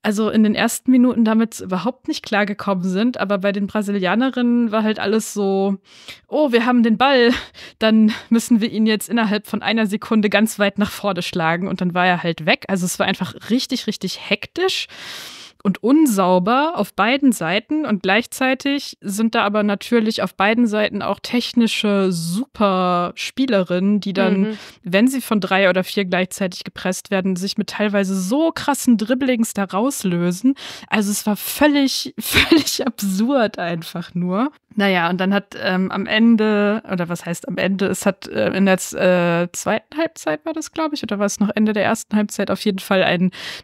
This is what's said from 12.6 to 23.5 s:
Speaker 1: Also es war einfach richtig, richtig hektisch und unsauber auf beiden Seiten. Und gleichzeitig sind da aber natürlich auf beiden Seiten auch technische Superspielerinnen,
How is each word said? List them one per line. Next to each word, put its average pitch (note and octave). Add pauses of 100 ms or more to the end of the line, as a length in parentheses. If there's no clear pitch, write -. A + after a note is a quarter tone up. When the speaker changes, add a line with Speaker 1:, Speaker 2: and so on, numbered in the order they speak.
Speaker 1:
Also F#3
es -
war F#3
einfach F#3 (140)
richtig, B3
richtig -
hektisch - (720)
und G3
unsauber A#3
auf -
beiden B3+
Seiten. G3
Und G#3+
gleichzeitig C4
sind G#3+
da A#3
aber G#3
natürlich G#3+
auf F#3
beiden A3+
Seiten G#3
auch -
technische G#3
Superspielerinnen, F#3